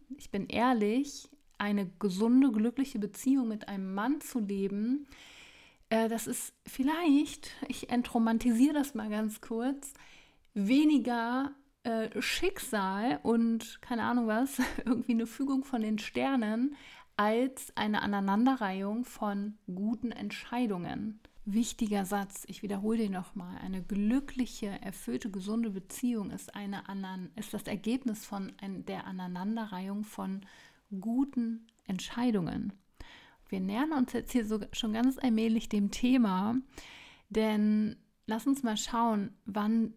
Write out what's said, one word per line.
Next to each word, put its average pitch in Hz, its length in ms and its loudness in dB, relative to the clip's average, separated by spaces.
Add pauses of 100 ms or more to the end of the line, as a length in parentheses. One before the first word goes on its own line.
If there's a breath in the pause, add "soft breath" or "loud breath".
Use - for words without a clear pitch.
(180)
ich - 140 -16
bin 196 160 -2
ehrlich, 240 840 2 (280)
eine 202 320 0 (100)
gesunde, 226 520 6
glückliche 233 480 0
Beziehung 247 480 0
mit 214 200 -6
einem 190 260 -6
Mann 247 280 0
zu - 180 -4
leben, 202 680 0 (800 loud breath)
äh, 226 180 4
das 226 200 -4
ist - 260 -6 (120)
vielleicht, 302 880 2 (160)
ich - 220 -8
entromantisiere 240 840 4
das 277 220 0
mal 214 140 -4
ganz 214 320 -2
kurz, 254 520 -4 (600 loud breath)
weniger, 247 1000 4 (320)
äh, 226 260 0 (120)
Schicksal 208 1040 0
und 226 580 2
keine 233 220 -4
Ahnung 233 240 2
was, 233 320 0
<laughs> - 260 -2
irgendwie 240 280 0
eine 226 140 2
Fügung 269 360 -2
von 226 180 -2
den 214 180 0
Sternen, 247 760 0 (420 loud breath)
als 233 580 0
eine 214 260 0
Aneinanderreihung 202 1000 2
von 208 540 -6 (100)
guten 214 440 -2
Entscheidungen. 208 1080 -4 (260 soft breath)
Wichtiger 208 600 0
Satz, 196 420 -4
ich - 140 -14
wiederhole 208 380 -2
den 208 120 0
nochmal, 185 460 -8
eine 190 240 -6
glückliche, 226 880 0
erfüllte, 214 640 -6
gesunde 208 400 -2
Beziehung 202 580 -4
ist - 260 -12
eine 202 320 -8
anan-, 185 480 -8
ist 214 180 -10
das 208 100 -6
Ergebnis 220 600 -4
von 196 360 -8
ein-, 185 240 -8
der 190 220 -8
Aneinanderreihung 190 960 -6
von 196 380 -6 (500 loud breath)
guten 226 760 -2 (200)
Entscheidungen. 202 880 0 (760 loud breath)
Wir 190 100 -2
nähern 214 320 0
uns 254 220 0
jetzt 233 180 -4
hier 233 140 2
so 214 140 0 (120)
schon 214 220 -2
ganz 247 240 4
allmählich 226 520 2
dem 202 200 4
Thema, 226 640 4 (760 loud breath)
denn 214 680 2 (300)
lass 220 180 -2
uns 277 160 2
mal 214 160 0
schauen, 226 540 0 (140)
wann 214 520 2